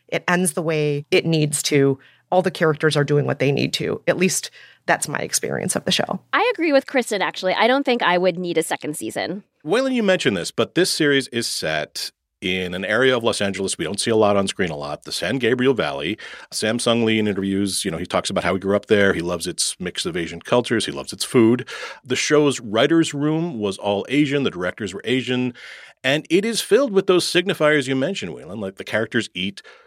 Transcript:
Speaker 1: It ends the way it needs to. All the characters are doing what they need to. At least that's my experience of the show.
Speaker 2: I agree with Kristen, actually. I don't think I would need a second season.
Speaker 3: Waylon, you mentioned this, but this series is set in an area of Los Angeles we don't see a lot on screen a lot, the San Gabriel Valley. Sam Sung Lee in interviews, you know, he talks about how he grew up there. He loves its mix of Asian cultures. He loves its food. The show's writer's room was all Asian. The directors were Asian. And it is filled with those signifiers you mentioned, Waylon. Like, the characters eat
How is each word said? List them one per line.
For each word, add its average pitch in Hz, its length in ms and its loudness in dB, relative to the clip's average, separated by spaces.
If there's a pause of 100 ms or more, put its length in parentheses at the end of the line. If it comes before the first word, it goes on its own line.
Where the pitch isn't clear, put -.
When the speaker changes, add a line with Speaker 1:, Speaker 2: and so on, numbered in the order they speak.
Speaker 1:
It - 200 -4
ends 180 240 2
the 185 100 -4
way 151 480 0
it 185 160 4
needs 151 380 0
to. 139 340 4 (320)
All 180 120 4
the 185 80 0
characters 156 460 2
are 143 80 4
doing 147 220 2
what 131 120 -2
they 139 140 2
need 123 220 0
to. - 340 -4
At 135 100 2
least - 320 0 (360)
that's - 220 0
my 147 100 -6
experience - 580 -4
of - 80 -4
the - 80 0
show. - 280 -2 (120)
Speaker 2:
I 330 220 0
agree 330 180 0
with 269 140 2
Kristen, 226 360 -2
actually. 175 320 -2
I 214 120 2
don't 269 180 2
think 247 180 0
I 180 160 4
would 175 200 2
need 175 200 -2
a 165 40 2
second 151 340 -4
season. 110 460 -6 (220)
Speaker 3:
Waylon, 254 300 0
you 240 100 2
mentioned 175 320 2
this, 82 160 -4
but - 240 -2
this 175 140 2
series 139 380 2
is 117 200 -4
set 78 640 -4 (320)
in 92 320 -2
an 98 100 -6
area 123 320 2
of 113 80 -4
Los 110 160 0
Angeles 98 380 -2
we 85 60 -4
don't 101 140 -6
see - 120 -2
a 110 60 2
lot 104 200 6
on 98 100 2
screen 95 220 -2
a 76 80 -6
lot, 73 280 -10
the 73 60 -12
San 101 280 -4
Gabriel 123 340 2
Valley. 78 460 -2 (340)
Sam 110 260 -2
Sung 117 260 2
Lee 110 140 2
in 107 80 2
interviews, 98 580 0
you 95 60 -2
know, 82 60 -6
he 87 80 -6
talks - 240 -2
about 90 160 -2
how 90 80 2
he 95 80 -2
grew 98 160 0
up 101 100 -2
there. 101 280 4
He 85 80 -2
loves 87 240 -4
its - 340 -4
mix 90 240 -6
of 95 140 -4
Asian 85 240 -8
cultures. 120 420 0
He - 80 -6
loves 135 220 -10
its - 100 -8
food. 120 420 4 (380)
The 123 100 -4
show's 147 460 2
writer's 147 540 2
room 151 440 -2
was 101 200 -2
all 101 320 0
Asian. 143 320 2
The 107 80 0
directors 90 420 -6
were 98 120 -10
Asian. 123 500 -2 (500)
And 143 240 0
it 185 160 2
is 226 160 -4
filled 240 320 2
with 190 140 2
those 180 200 4
signifiers 156 640 2
you 135 80 0
mentioned, 135 360 -4
Waylon. 90 280 -12
Like, 95 160 -6
the - 80 -12
characters 110 500 -2
eat 95 280 -6 (240)